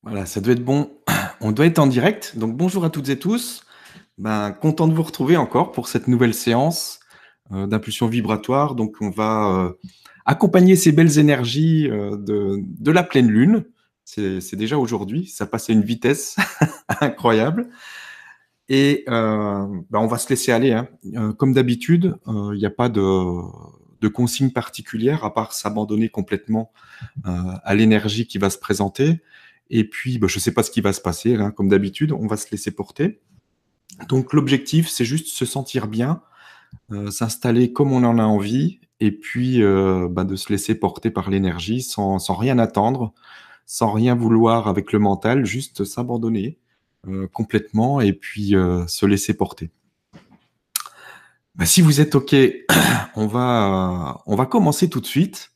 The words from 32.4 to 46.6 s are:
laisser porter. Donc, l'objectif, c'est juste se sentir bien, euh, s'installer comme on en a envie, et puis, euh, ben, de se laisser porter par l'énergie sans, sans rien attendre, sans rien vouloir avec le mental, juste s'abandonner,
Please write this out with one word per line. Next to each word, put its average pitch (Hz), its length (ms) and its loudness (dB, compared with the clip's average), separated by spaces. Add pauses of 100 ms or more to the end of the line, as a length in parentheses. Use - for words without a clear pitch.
laisser 107 200 -8
porter. 151 500 -6 (880)
Donc, 131 240 -2
l'objectif, 143 560 2
c'est - 160 -2
juste 151 220 -4
se - 180 -6
sentir 123 420 -6
bien, 123 340 -2 (720)
euh, 101 200 -8
s'installer 120 640 0
comme 139 200 0
on 127 100 4
en 117 160 4
a 110 40 2
envie, 107 560 0 (200)
et 104 120 2
puis, 123 520 0
euh, 95 460 4
ben, 90 160 -2
de 95 100 -4
se - 160 -8
laisser 104 240 -2
porter - 360 -4
par 98 180 -6
l'énergie 98 520 -2
sans, 98 380 -4
sans 92 160 -4
rien 123 240 0
attendre, 113 540 0 (520)
sans - 260 -2
rien 117 240 2
vouloir 113 520 2
avec 98 260 -2
le 107 60 2
mental, 104 460 2
juste 104 400 -8
s'abandonner, 117 760 -6 (480)